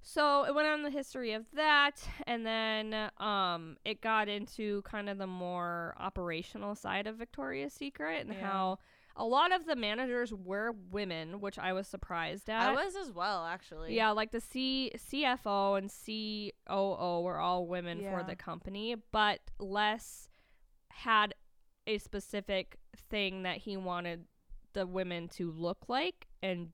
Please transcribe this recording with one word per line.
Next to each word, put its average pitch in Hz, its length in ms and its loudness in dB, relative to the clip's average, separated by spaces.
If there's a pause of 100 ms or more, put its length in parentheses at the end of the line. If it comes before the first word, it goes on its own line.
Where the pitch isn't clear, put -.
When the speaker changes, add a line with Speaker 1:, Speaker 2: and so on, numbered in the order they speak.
Speaker 1:
So 285 420 6
it 285 80 2
went 302 140 4
on 302 160 2
the 294 80 -2
history 262 420 -4
of 220 200 -4
that, 294 540 6 (200)
and 233 180 0
then, 220 720 0
um, 180 680 0
it 214 160 -2
got 220 280 2
into 208 540 -2
kind 202 260 -6
of 196 80 -2
the 196 100 -2
more 175 720 -2
operational 190 800 -4
side 202 320 -2
of 220 100 -6
Victoria's 269 560 -6
Secret 294 540 -4
and 214 80 -6
Speaker 2:
Yeah. 190 60 -8 (100)
Speaker 1:
how 190 280 0 (360)
a - 100 -2
lot 285 260 6
of 359 140 2
the 320 100 2
managers 240 580 0
were 196 380 -2
women, 180 680 -4
which 202 180 -4
I 185 160 -2
was 190 140 -2
surprised 170 640 -4
at. 220 120 2
Speaker 3:
I 262 120 6
was 359 220 0
as 359 160 -6
well, 180 340 0
actually. 165 500 -6
Speaker 1:
Yeah, 220 160 6
like, 220 200 2
the 226 100 -2
C-, 262 560 0
C 277 280 -2
F 247 220 2
O 196 280 4
and 196 140 -2
C 214 600 -6 (160)
O 196 300 2
O 175 240 2
were 175 180 0
all 180 260 2
women 175 340 -4
for 202 40 -4 (160)
Speaker 2:
Yeah. 175 40 -4
Speaker 1:
the 180 120 -6
company, 196 600 -6 (160)
but 208 280 4 (180)
Les 208 720 -2 (600)
had 214 440 4 (540)
a 214 100 2
specific 196 800 -4 (320)
thing 190 340 0
that 180 140 -2
he 202 200 -6
wanted 175 480 -4 (480)
the 190 120 0
women 180 420 -2
to 175 240 -4
look 170 380 -4
like 294 380 0 (140)
and 175 320 -4